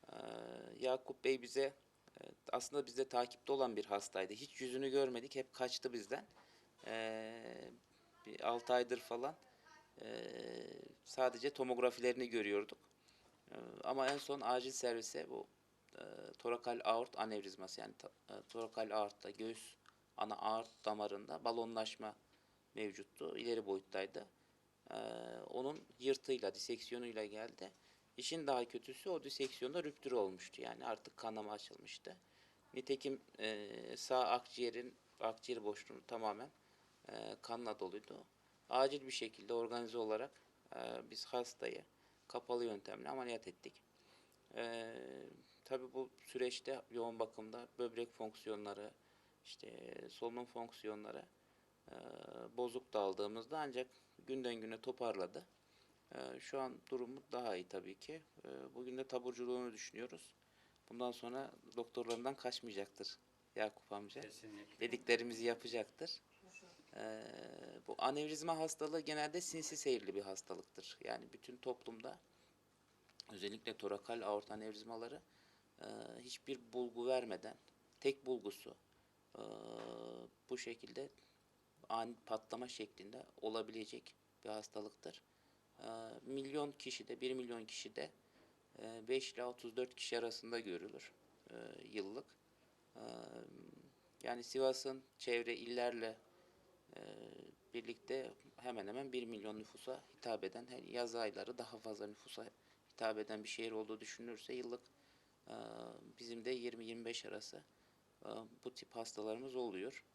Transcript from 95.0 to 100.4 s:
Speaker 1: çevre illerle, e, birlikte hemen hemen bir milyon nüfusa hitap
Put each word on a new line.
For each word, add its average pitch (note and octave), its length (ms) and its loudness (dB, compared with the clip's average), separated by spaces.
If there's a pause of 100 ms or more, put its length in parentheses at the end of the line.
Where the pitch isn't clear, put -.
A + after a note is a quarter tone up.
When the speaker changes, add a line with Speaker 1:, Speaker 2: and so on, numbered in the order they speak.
Speaker 1:
çevre A#2 380 4
illerle, A#2+ 600 2 (800)
e, - 40 -10 (760)
birlikte A#2 600 -2 (220)
hemen A#2 300 -4
hemen B2+ 260 -4
bir B2 140 0
milyon G#2+ 320 -4
nüfusa - 420 -6 (160)
hitap A2+ 280 0